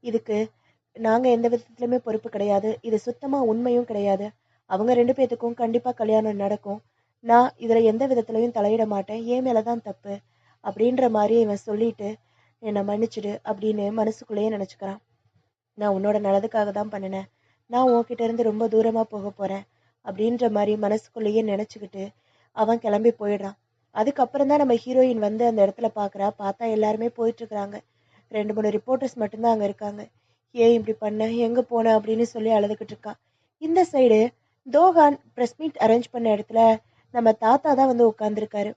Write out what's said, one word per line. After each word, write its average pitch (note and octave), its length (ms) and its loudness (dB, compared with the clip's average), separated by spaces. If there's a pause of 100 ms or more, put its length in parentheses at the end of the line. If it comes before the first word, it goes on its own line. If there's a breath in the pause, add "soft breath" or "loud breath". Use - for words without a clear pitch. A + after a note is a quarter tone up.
"இதுக்கு A3+ 340 -4 (580)
நாங்க A3+ 340 2
எந்த A#3 240 2
விதத்திலுமே A#3+ 440 -4
பொறுப்பு A3 380 -6
கிடையாது, G3+ 360 0 (100)
இது G#3+ 180 -2
சுத்தமா C4+ 420 -4 (100)
உண்மையும் A#3+ 380 0
கிடையாது, G3+ 400 -2 (400)
அவங்க G#3 240 0
ரெண்டு A#3+ 240 4
பேத்துக்கும் A#3 440 -2
கண்டிப்பா A#3+ 400 -2
கல்யாணம் G#3+ 420 0
நடக்கும், G#3 360 -6 (440)
நான் A#3+ 360 6
இதுல A3+ 220 2 (100)
எந்த A#3 160 -2
விதத்திலையும் A#3 520 -2
தலையிட A3 280 2
மாட்டேன், G#3 380 -6
என் B3 220 -2
மேலதான் A3+ 420 -2
தப்பு" G3+ 260 -12 (480)
அப்படின்ற A#3+ 460 0
மாதிரி G#3+ 300 2
இவன் G#3 280 -2
சொல்லிட்டு, G#3+ 420 -4 (540)
"என்னை G#3 240 -4
மன்னிச்சிடு" G#3 560 -4
அப்படின்னு G#3 440 -4 (120)
மனசுக்குள்ளேயே G#3+ 560 -4
நினைச்சுக்கிறான். G3 480 -12 (760)
"நான் G#3 200 0
உன்னோட G#3 200 0 (100)
நல்லதுக்காக G#3 440 0
தான் G#3 240 -6
பண்ணினேன், F#3+ 340 -8 (400)
நான் B3+ 220 2
உன்கிட்ட A#3 320 0
இருந்து A#3 240 -2
ரொம்ப G#3+ 200 -2
தூரமா A3 440 2
போக G3+ 200 -10
போறேன்" G3 300 -8 (440)
அப்படின்ற A3+ 460 -2
மாதிரி G#3 260 0
மனசுக்குள்ளேயே G#3+ 680 -2
நினைச்சுக்கிட்டு G#3 580 -8 (540)
அவன் A3+ 240 0
கிளம்பி A3 300 2
போயிடுறான். G3+ 440 -6 (400)
அதுக்கப்புறம் C4+ 540 0
தான் D4 120 4
நம்ம B3+ 140 2
ஹீரோயின் B3+ 500 2
வந்து A3 200 -2
அந்த A3+ 160 0
இடத்துல G#3 300 0
பாக்குறா. G3+ 440 -4
பார்த்தா G3 340 -6
எல்லாருமே G#3+ 400 -2
போயிட்டு A#3 320 -4
இருக்கிறாங்க. G#3 360 -10 (540)
ரெண்டு G#3+ 220 -4
மூணு G#3+ 180 0
ரிப்போர்ட்டர்ஸ் B3+ 440 -4
மட்டும்தான் A3+ 400 -2
அங்க G#3+ 120 -2
இருக்காங்க. G#3 340 -8 (540)
"ஏன் A#3 220 6
இப்படி A3 200 -2
பண்ண, G#3+ 320 -4 (160)
எங்க A#3+ 180 0
போன?" A3+ 320 2
அப்படின்னு A3 320 0
சொல்லி A3+ 240 -2
அழுதுகிட்டு G#3 440 0
இருக்கா. G#3+ 180 -16 (480)
இந்த D#4+ 240 0
சைடு B3+ 340 4 (480)
தோகான் D4+ 500 6 (160)
பிரஸ் A#3+ 240 -4
மீட் D#4 280 -8
அரேஞ்ச் A#3 260 2
பண்ண A#3 240 -2
இடத்துல G#3+ 260 0 (520)
நம்ம A3+ 220 4 (100)
தாத்தா C4+ 280 4
தான் C4 180 4
வந்து A#3+ 180 4
உட்கார்ந்துருக்காரு. G#3+ 680 -4